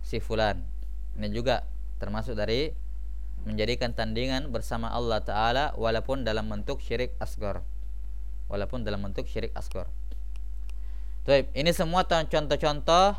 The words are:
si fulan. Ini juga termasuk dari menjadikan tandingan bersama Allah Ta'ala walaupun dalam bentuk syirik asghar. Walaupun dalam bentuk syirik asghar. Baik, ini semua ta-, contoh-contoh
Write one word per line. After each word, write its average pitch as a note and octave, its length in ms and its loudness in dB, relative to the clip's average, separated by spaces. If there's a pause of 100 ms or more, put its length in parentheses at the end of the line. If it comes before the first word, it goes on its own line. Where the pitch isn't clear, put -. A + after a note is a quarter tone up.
si A2 160 0
fulan. G#2+ 400 0 (560)
Ini G#2 160 -2
juga A#2+ 320 0 (320)
termasuk G#2+ 400 -2
dari A#2 320 2 (760)
menjadikan A2+ 480 0
tandingan C3 600 0
bersama A2+ 400 -2
Allah A2+ 280 2
Ta'ala A2+ 440 2 (120)
walaupun A2+ 480 2
dalam A2 240 0
bentuk G#2 320 -2
syirik B2 360 -2
asghar. G2 440 -2 (880)
Walaupun G2+ 360 -2
dalam G#2 160 0
bentuk G2 240 -2
syirik A2 320 -2
asghar. - 320 -2 (1400)
Baik, C3+ 320 4
ini D#3+ 160 4
semua F3 320 2
ta-, E3 240 4
contoh-contoh D#3 880 4